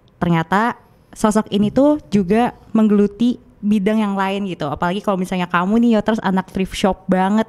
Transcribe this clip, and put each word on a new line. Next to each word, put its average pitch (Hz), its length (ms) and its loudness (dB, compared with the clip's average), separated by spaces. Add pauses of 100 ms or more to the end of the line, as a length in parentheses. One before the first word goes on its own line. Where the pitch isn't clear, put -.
(160)
Ternyata 180 640 -2 (300)
sosok 214 380 0
ini 208 200 0
tuh 294 400 2
juga 208 480 0 (140)
menggeluti 208 680 2 (220)
bidang 214 420 0
yang 202 140 -2
lain 196 320 -4
gitu. 170 180 -8
Apalagi 175 380 -4
kalau 196 160 -2
misalnya 185 260 -4
kamu 180 340 0
nih, 233 140 4
Yoters, 220 300 0
anak 185 260 -2
thrift 190 240 -4
shop - 320 -2
banget 190 440 2